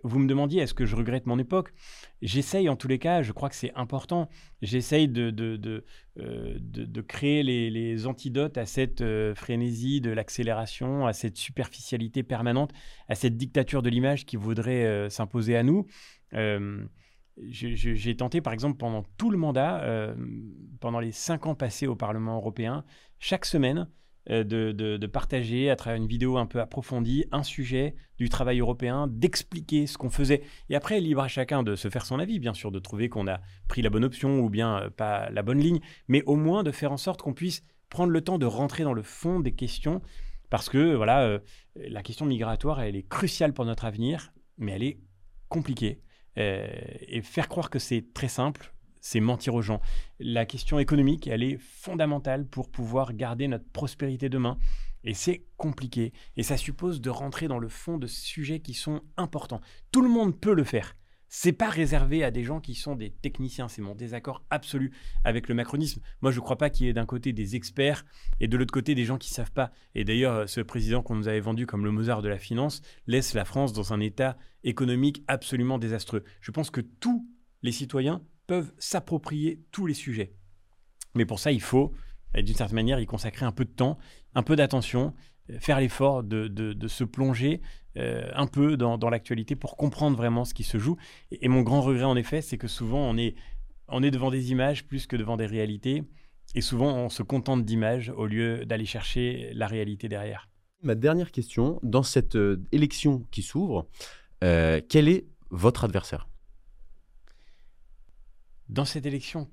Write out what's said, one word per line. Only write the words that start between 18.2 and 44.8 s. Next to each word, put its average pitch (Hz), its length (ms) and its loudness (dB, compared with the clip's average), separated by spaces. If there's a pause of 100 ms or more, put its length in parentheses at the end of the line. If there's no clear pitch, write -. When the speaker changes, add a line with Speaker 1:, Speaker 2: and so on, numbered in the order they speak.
Speaker 1:
par 139 120 -2
exemple, 127 260 -2
pendant 113 240 -2 (140)
tout 226 140 0
le 202 80 2
mandat, 156 440 2
euh, 113 320 -2 (640)
pendant 117 220 -2
les 113 120 -4
cinq - 340 -4
ans 151 100 -2
passés 135 320 -4
au 120 80 -2
Parlement 110 400 -2
européen, 113 480 -4 (340)
chaque - 260 -2
semaine, 156 440 2 (420)
euh, 113 140 2
de, 110 280 0
de, 107 260 -2
de 104 80 -4
partager 123 640 0
à 127 60 4
travers 117 240 -2
une 110 80 0
vidéo 127 280 2
un 120 80 2
peu 120 160 -2
approfondie 123 720 0
un 143 100 0
sujet 135 520 -2 (240)
du 120 100 2
travail 123 300 2
européen, 123 500 0
d'expliquer 147 800 0
ce 143 100 -8
qu'on 127 140 -4
faisait. 143 320 4 (260)
Et 143 60 0
après, 208 260 0
libre 151 220 2
à 135 60 -2
chacun 131 340 0
de 104 140 0
se 104 120 -4
faire 104 160 -4
son 131 140 -4
avis, 196 200 -2
bien 120 140 -2
sûr, 104 180 -8
de 95 80 -4
trouver 107 300 -2
qu'on 107 180 -2
a 92 140 -2 (280)
pris - 120 0
la 113 80 4
bonne 110 160 4
option 135 360 2
ou 117 100 2
bien, 104 320 0
euh, 101 80 -6
pas 104 400 -2
la 104 120 -2
bonne 127 180 2
ligne, 165 200 4 (280)
mais 135 160 6
au 147 120 4
moins 165 260 4
de 151 100 0
faire 143 200 -4
en 143 60 -4
sorte 180 240 -4
qu'on 135 100 -4
puisse 170 300 -6 (260)
prendre 175 240 2
le 165 80 4
temps 175 180 0
de 135 80 2
rentrer 135 360 0
dans 143 100 0
le 113 100 -2
fond 175 380 -2
des 127 140 0
questions, 151 480 -2 (480)
parce - 180 0
que, 151 260 6
voilà, 120 280 6
euh, 107 160 2 (380)
la 107 260 -10
question 117 240 -6
migratoire, 127 560 0
elle 101 140 -2
est 95 120 -8
cruciale 156 460 0
pour 120 100 -2
notre 113 220 -2
avenir, 117 460 -4 (260)
mais 104 140 -4
elle 98 100 -4